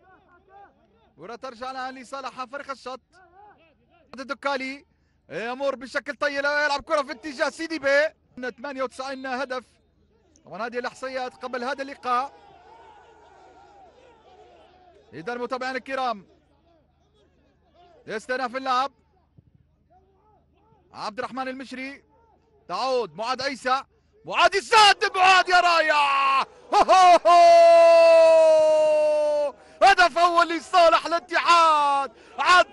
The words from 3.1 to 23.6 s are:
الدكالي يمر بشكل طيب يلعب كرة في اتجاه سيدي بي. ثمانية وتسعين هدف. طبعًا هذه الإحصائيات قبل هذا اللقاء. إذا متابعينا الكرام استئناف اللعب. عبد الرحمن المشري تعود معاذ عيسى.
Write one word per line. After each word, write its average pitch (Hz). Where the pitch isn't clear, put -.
الدكالي 269
يمر 254
بشكل 269
طيب 285
يلعب 285
كرة 302
في 269
اتجاه 294
سيدي 320
بي. 277
ثمانية 262
وتسعين 262
هدف. 254
طبعًا 180
هذه 240
الإحصائيات 254
قبل 254
هذا 277
اللقاء. 269
إذا 175
متابعينا 254
الكرام 254
استئناف 240
اللعب. 262
عبد 214
الرحمن 254
المشري 262
تعود 220
معاذ 233
عيسى. 269